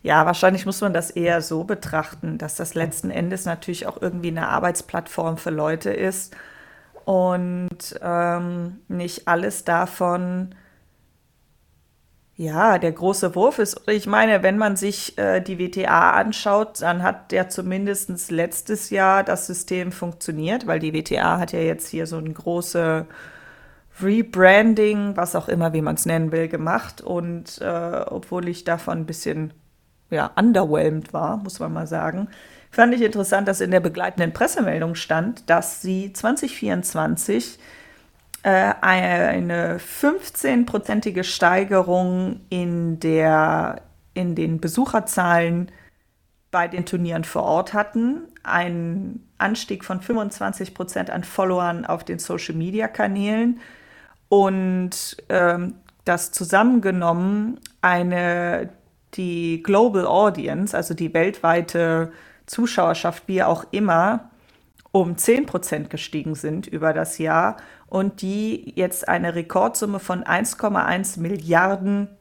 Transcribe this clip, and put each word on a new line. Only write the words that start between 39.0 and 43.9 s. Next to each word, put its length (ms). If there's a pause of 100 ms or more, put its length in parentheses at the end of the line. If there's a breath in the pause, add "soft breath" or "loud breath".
fünfzehnprozentige 1400
Steigerung 1200
in 520
der, 840 (320)